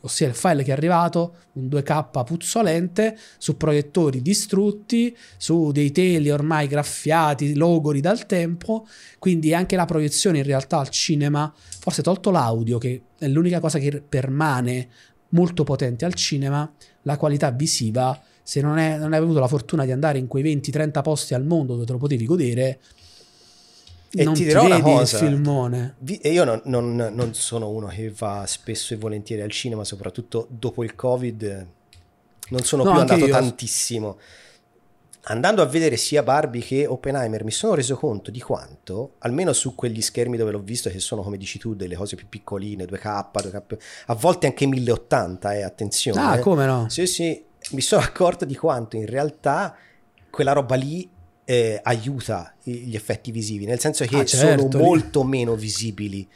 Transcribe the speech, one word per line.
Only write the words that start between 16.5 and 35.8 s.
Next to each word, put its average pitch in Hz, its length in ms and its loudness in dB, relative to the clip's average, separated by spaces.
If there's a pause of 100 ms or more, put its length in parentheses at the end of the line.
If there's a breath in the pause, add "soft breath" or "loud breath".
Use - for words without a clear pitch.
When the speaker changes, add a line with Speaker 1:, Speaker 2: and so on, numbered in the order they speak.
Speaker 1:
la 147 140 -2
qualità 147 360 0
visiva, 127 680 -2 (220 soft breath)
se - 180 -4
non 151 180 2
è, 156 200 0
non 156 140 -2
hai 156 80 4
avuto 160 180 2
la 127 80 4
fortuna 139 380 -2
di 127 80 0
andare 143 260 0
in 131 80 -4
quei 135 160 -2
venti, 143 300 0
trenta 151 280 -2
posti 151 320 -2
al 131 120 0
mondo 147 300 0
dove 120 120 -4
te 123 60 -4
lo 127 60 -4
potevi 131 260 0
godere, 127 560 0 (1300 soft breath)
Speaker 2:
E 175 100 2
Speaker 1:
non 156 100 2
Speaker 2:
ti 151 60 2
Speaker 1:
ti 165 80 2
Speaker 2:
dirò 180 180 8
una 185 100 8
Speaker 1:
vedi 147 140 6
il 143 80 8
Speaker 2:
cosa. 123 180 2
Speaker 1:
filmone. 135 840 0
Speaker 2:
Vi-, 139 180 -8
e - 140 0
io 175 120 6
non, 110 200 0
non, 120 500 0
non 117 180 -2
sono 113 380 -4
uno 107 160 -6
che 104 280 -8
va 101 320 -6
spesso - 460 -8
e 113 60 -6
volentieri 107 420 -6
al 104 100 -6
cinema, 107 340 -6
soprattutto 98 680 -8
dopo 120 340 -6
il 107 100 -8
covid, 110 720 -4 (840)
non 127 120 -2
sono 131 220 2
Speaker 1:
No, 196 60 6
Speaker 2:
più 170 100 6
Speaker 1:
anche 127 140 4
Speaker 2:
andato 147 160 6
Speaker 1:
io. 135 40 4
Speaker 2:
tantissimo. 117 840 -2 (1080 loud breath)
Andando 175 360 2
a 147 40 4
vedere 156 300 2